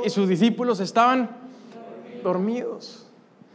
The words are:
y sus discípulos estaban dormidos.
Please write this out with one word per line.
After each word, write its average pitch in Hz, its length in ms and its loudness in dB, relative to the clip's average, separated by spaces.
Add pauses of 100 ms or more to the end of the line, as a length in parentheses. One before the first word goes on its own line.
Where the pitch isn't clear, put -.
y 208 60 0
sus 196 180 2
discípulos 220 500 2
estaban 233 520 2 (920)
dormidos. 202 840 -4 (480)